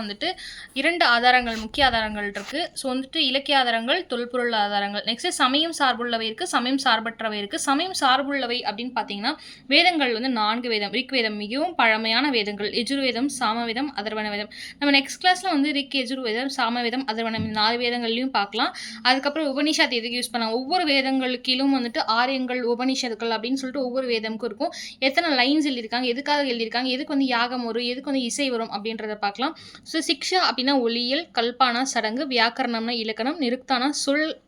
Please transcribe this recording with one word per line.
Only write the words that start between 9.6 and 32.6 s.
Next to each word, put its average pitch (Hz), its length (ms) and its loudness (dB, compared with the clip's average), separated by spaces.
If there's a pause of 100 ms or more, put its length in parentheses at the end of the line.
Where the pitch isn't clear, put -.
வேதங்கள் 302 460 4
வந்து 240 160 -2
நான்கு 233 400 0
வேதம். 208 220 0
ரிக்வேதம் 247 440 0
மிகவும் 262 400 -2
பழமையான 226 540 4
வேதங்கள், 208 420 0
யஜுர்வேதம், 254 540 0
சாமவேதம், 240 720 -2
அதர்வண 214 340 -4
வேதம். 208 200 -6 (300)
நம்ம 285 200 4
நெக்ஸ்ட் - 220 -4
கிளாஸ்ல 370 280 2
வந்து 302 220 2
ரிக், 277 220 -2
யஜுர்வேதம், 254 520 -2
சாமவேதம், 247 600 -2
அதர்வணம் 220 380 -2
இந்த 214 140 -2
நாலு 226 180 2
வேதங்கள்லயும் 240 520 0
பார்க்கலாம். 226 460 0 (380)
அதுக்கப்புறம் 277 440 0
உபனிஷத் 302 320 2
எதுக்கு 240 300 -2
யூஸ் 240 120 -6
பண்ணலாம், 226 240 -2
ஒவ்வொரு 302 300 0
வேதங்கள் 262 560 2
கீழும் 262 340 2
வந்துட்டு 240 220 -2
ஆரியங்கள், 254 680 0
உபனிஷத்துக்கள் 240 640 0
அப்படின்னு 226 240 -2
சொல்லிட்டு 262 320 -2
ஒவ்வொரு 254 220 -2
வேதமுக்கும் 220 360 -2
இருக்கும். 269 280 -4 (280)
எத்தனை 277 320 2
லைன்ஸ் 269 320 4
எழுதியிருக்காங்க, 247 400 -2
எதுக்காக 285 400 0
எழுதியிருக்காங்க, 240 420 0
எதுக்கு 262 280 -2
வந்து 277 120 4
யாகம் 240 400 0
வரும், 233 180 -2
எதுக்கு 262 280 -4
வந்து 269 100 0
இசை 262 280 -2
வரும் 226 220 -2
அப்படின்றத 214 440 -6
பார்க்கலாம். 214 420 -4 (260)
So, 320 180 -2
சிக்ஷா 339 420 0
அப்படின்னா 262 360 2
ஒளியியல், 240 540 0
கல்பானா 240 480 2
சடங்கு, 247 460 -2
வியாக்கரணம்னா 233 600 0